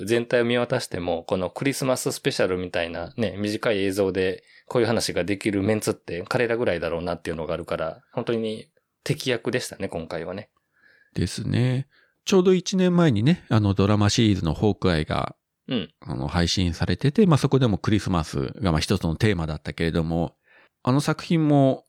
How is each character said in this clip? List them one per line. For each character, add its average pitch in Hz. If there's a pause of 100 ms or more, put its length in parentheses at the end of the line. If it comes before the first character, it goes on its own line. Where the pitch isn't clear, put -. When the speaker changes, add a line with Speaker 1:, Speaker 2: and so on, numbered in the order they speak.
Speaker 1:
ー 98
全 117
体 120
を 117
見 120
渡 120
し -
て 92
も、 87
こ 101
の 90
ク -
リ 139
ス 135
マ 127
ス 135
ス -
ペ 139
シ 123
ャ 98
ル 92
み 90
た 87
い 85
な 85
ね、 101
短 104
い 98
映 98
像 95
で 92 (240)
こ -
う -
い 110
う -
話 110
が 90
で 98
き 110
る 98
メ 107
ン 107
ツ 110
っ -
て 90
彼 120
ら 117
ぐ 120
ら 101
い 87
だ 82
ろ 82
う -
な 87
っ -
て -
い 85
う -
の 80
が 80
あ 80
る 82
か 85
ら、 80 (100)
本 117
当 120
に 110 (360)
敵 143
役 120
で 123
し -
た -
ね、 95
今 82
回 82
は 90
ね。 104 (640)
Speaker 2:
で 95
す 107
ね。 123 (380)
ち -
ょ 196
う 180
ど 185
一 185
年 180
前 170
に 104
ね、 165
あ 110
の 101
ド 98
ラ 104
マ 104
シ 117
リ 104
ー 90
ズ -
の 80
ホ 104
ー 95
ク 92
ア 82
イ 78
が、 78 (320)
Speaker 1:
う 131
ん。 90 (100)
Speaker 2:
あ -
の、 65
配 85
信 87
さ -
れ 87
て 139
て、 220
ま 165
あ、 -
そ 139
こ 135
で 131
も 101
ク -
リ 104
ス 95
マ 85
ス 67
が、 92
ま 78
あ、 -
一 95
つ -
の 82
テ 107
ー -
マ 82
だ 78
っ 76
た 80
け 85
れ 82
ど 82
も、 82 (480)
あ 127
の 139
作 151
品 160
も 139